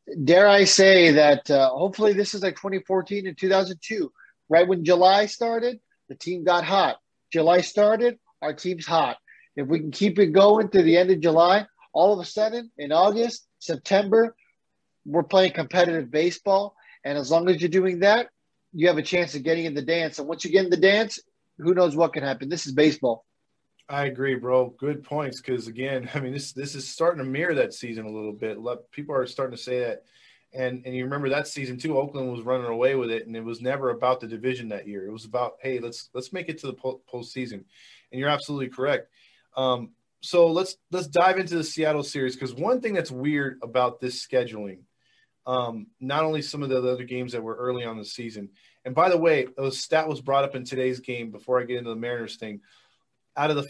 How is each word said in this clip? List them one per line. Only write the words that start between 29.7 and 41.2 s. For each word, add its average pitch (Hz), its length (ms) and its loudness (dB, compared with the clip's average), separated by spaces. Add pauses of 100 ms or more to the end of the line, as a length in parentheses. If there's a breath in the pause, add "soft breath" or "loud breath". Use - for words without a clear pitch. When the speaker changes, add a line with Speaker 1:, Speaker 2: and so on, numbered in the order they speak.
Speaker 2:
that 117 240 -6 (500 soft breath)
and, 127 320 2
and 127 100 -6
you 127 80 -2
remember 139 240 -2
that 143 180 0
season 131 300 -8
too, 156 220 -2
Oakland 135 340 -4
was 120 80 -10
running 123 300 -2
away 123 240 2
with 120 160 -2
it, 113 160 -4
and 113 100 -12
it 113 80 -10
was 117 160 -10
never 131 300 -2
about 123 300 0
the 117 60 -14
division 117 440 -6
that 101 180 -10
year. 98 180 -12
It 104 60 -12
was 110 140 -16
about, 120 340 -6
"Hey, 131 180 -6
let's, 120 360 -14
let's 127 180 -12
make 180 160 -10
it 156 120 -10
to 143 80 -12
the 131 40 -8
po-, 131 300 -10 (100)
postseason." 120 520 -12 (460 soft breath)
And 127 80 -12
you're 139 120 0
absolutely 143 400 -4
correct. 127 400 -4 (460)
Um, 127 340 -2 (300)
so 175 260 4
let's, 175 300 0 (140)
let's 175 160 -6
dive 175 320 4